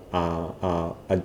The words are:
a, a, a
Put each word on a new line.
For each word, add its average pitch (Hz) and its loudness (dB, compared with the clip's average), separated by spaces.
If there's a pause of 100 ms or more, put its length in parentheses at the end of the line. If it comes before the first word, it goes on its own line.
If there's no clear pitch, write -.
(120)
a, 90 2 (420)
a, 85 0 (140)
a 95 4 (120)